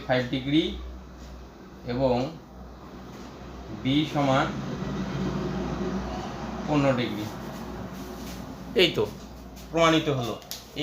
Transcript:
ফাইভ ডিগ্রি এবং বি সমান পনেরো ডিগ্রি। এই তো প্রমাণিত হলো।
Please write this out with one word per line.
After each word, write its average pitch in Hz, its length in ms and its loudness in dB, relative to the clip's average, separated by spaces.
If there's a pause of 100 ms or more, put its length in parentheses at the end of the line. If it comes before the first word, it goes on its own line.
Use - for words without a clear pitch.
ফাইভ 127 160 4 (120)
ডিগ্রি 139 280 4 (1300)
এবং 123 240 4 (1700)
বি 135 140 4 (180)
সমান 139 320 6 (2250)
পনেরো 143 340 6
ডিগ্রি। 104 240 -2 (1600)
এই 165 140 10
তো 110 80 4 (680)
প্রমাণিত 160 380 6 (100)
হলো। 110 160 0 (480)